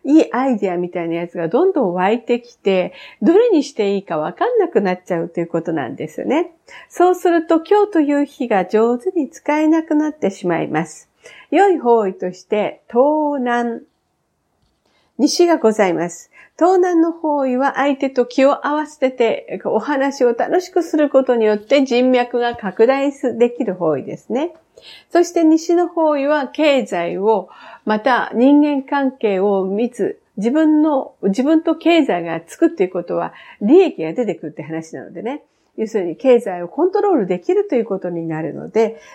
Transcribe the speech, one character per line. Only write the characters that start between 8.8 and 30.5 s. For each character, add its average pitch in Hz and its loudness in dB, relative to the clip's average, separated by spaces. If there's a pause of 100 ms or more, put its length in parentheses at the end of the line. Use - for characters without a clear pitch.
手 370 -4
に 294 -4
使 - -4
え 311 2
な 320 2
く 320 -4
な 302 0
っ - -10
て - -4
し 196 -10
ま 165 0
い 151 -4
ま 156 -2
す。 - -20 (420)
良 392 4
い 339 0
方 233 2
位 190 -4
と 185 -6
し - -20
て、 - -4
東 294 2
南、 240 -2 (1400)
西 320 2
が 339 2
ご 220 2
ざ 208 2
い 170 0
ま 170 -4
す。 - -20 (280)
東 359 4
南 359 2
の 330 2
方 294 -2
位 254 -2
は 269 -2
相 277 0
手 277 -4
と 254 0
気 262 0
を 269 2
合 294 -2
わ 302 -4
せ 269 -2
て 233 -2
お - 0
話 269 -2
を 240 2
楽 247 0
し 370 -10
く 349 -2
す 330 -4
る 302 2
こ 269 2
と 254 0
に 226 2
よ 214 4
っ 208 -4
て 277 2
人 254 2
脈 247 0
が 240 -2
拡 220 0
大 269 0
す-、 240 -4
で 240 2
き 247 -6
る 196 -4
方 165 -2
位 131 -8
で - -12
す - -12
ね。 302 -4 (560)
そ 349 4
し 339 -14
て 339 0
西 320 4
の 349 2
方 311 0
位 277 -2
は 285 0
経 277 0
済 175 -4
を、 196 0 (380)
ま 214 0
た 233 0
人 277 6
間 294 0
関 269 -2
係 208 -2
を 196 0
密、 202 -4 (160)
自 208 -2